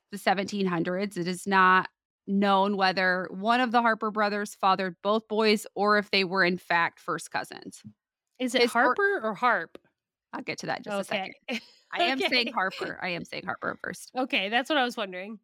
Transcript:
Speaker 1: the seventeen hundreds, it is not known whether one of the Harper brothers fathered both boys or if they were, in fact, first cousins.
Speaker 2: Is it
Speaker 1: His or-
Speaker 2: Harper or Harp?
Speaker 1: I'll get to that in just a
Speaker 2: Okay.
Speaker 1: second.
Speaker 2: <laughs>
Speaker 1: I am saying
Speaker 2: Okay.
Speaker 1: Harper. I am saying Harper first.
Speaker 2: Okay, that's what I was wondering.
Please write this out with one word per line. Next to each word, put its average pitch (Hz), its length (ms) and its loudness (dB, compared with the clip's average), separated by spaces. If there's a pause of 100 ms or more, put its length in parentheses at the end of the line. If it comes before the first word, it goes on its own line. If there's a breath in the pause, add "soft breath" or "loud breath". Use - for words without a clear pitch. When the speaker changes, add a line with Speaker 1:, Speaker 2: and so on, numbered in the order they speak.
(120)
Speaker 1:
the 208 60 -14
seventeen 196 480 0
hundreds, 180 520 -2
it 175 100 -4
is 185 200 -6
not 185 420 6 (380)
known 196 500 4
whether 185 540 2
one 220 300 0
of 247 100 0
the 233 100 4
Harper 220 300 0
brothers 208 440 -2
fathered 190 460 2
both 214 260 0
boys 214 380 2 (100)
or 208 220 4
if 202 140 -2
they 196 120 4
were, 185 200 2
in 180 140 2
fact, 170 420 0
first - 320 -8
cousins. - 500 -10 (580)
Speaker 2:
Is 254 160 -4
it 247 60 4
Speaker 1:
His 240 100 4
or- 240 120 4
Speaker 2:
Harper 392 400 2
or 220 100 -2
Harp? 196 440 0 (540)
Speaker 1:
I'll 285 100 -10
get - 180 -8
to 175 80 -8
that 147 120 -4
in - 40 -14
just 202 280 -6
a 214 40 -2
Speaker 2:
Okay. 196 180 -8 (140)
Speaker 1:
second. 233 140 -6 (160)
Speaker 2:
<laughs> - 140 -20
Speaker 1:
I 175 120 -2
am 262 160 0
saying 247 300 0
Speaker 2:
Okay. - 20 -8
Speaker 1:
Harper. 190 500 -4
I 180 80 -4
am 170 160 -6
saying - 200 -10
Harper - 380 -6
first. - 320 -12
Speaker 2:
Okay, 233 340 -2
that's 240 200 -2
what 311 80 0
I 262 60 2
was 247 120 -4
wondering. 196 480 -10